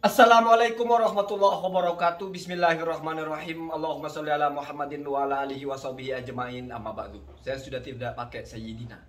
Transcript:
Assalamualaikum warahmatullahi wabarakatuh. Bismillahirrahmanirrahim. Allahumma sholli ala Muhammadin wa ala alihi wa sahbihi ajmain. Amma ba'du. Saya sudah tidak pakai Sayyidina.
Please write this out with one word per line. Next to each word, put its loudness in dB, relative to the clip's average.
Assalamualaikum 8
warahmatullahi 2
wabarakatuh. 0
Bismillahirrahmanirrahim. -2
Allahumma -4
sholli -2
ala 2
Muhammadin -8
wa 0
ala -2
alihi -8
wa -6
sahbihi -6
ajmain. -8
Amma -8
ba'du. -12
Saya -6
sudah -10
tidak -8
pakai -10
Sayyidina. -12